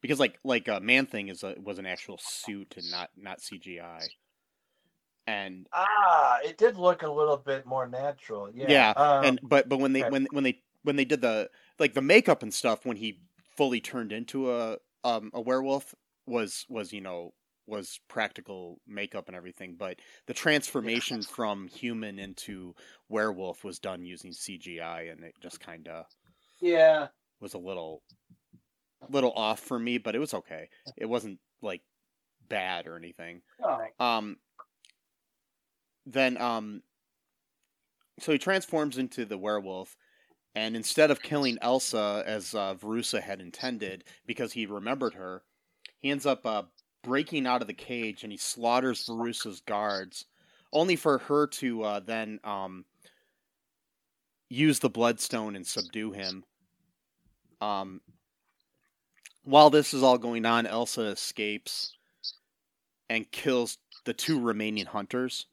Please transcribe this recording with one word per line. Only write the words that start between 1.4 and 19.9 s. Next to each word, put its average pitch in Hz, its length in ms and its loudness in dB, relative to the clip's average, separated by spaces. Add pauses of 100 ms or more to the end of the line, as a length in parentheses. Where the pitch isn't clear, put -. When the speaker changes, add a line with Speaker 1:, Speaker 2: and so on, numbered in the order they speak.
Speaker 1:
a, 95 180 -8
was 98 160 -8
an 98 80 -10
actual 92 320 -10
suit - 600 -10
and 87 120 -12
not, 90 260 -8
not 95 260 -14
C - 160 -12
G 87 220 -14
I. 82 320 -12 (1120)
And 95 460 -8
Speaker 2:
Ah, 175 720 6
it 165 140 -4
did 220 180 6
look 175 260 4
a 156 80 -2
little 151 260 4
bit 135 300 -4
more 127 220 -2
natural. 123 680 -6
Yeah. 135 300 6
Speaker 1:
Yeah, 107 100 4
Speaker 2:
Um, 143 280 6
Speaker 1:
and, 135 200 4
but, 135 260 4
but 139 100 2
when 135 140 2
they, 135 100 4
Speaker 2:
okay. 120 60 2
Speaker 1:
when, 135 220 2
when 143 140 -2
they, 127 180 -2 (200)
when 143 140 0
they 139 80 4
did 139 160 2
the, 110 300 0 (280)
like, 147 160 4
the 135 80 2
makeup 170 400 6
and 110 100 -6
stuff, - 340 0
when 117 100 -2
he 104 260 -8 (340)
fully 127 240 2
turned 113 320 -6
into 123 400 -2
a, 113 260 -2 (260)
um, 110 300 0
a 120 60 -4
werewolf 131 540 0 (320)
was, 117 420 -2
was, 107 240 -8
you 104 80 -10
know, 87 340 -10 (320)
was 104 420 -10
practical 95 760 -6
makeup 101 420 -8
and 92 80 -14
everything, 90 400 -16
but 92 220 -8 (280)